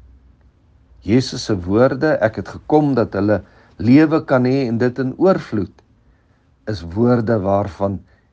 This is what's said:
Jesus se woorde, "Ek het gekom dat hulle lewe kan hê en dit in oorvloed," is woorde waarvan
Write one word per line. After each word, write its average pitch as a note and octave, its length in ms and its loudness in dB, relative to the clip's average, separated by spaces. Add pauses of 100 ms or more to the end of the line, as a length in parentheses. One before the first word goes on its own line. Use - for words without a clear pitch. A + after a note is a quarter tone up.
(1080)
Jesus B2+ 400 0
se A2+ 80 -2
woorde, B2+ 640 0
"Ek - 180 0
het G2 120 -10
gekom D3 460 0
dat A2+ 200 -2
hulle G2+ 280 0 (360)
lewe D3+ 460 4
kan B2+ 200 0
hê C3 220 0
en A2+ 120 -2
dit B2 200 -2
in C3 200 -4
oorvloed," D#3 640 -2 (840)
is G#2 160 -8
woorde A2+ 560 0
waarvan G2 640 -4 (320)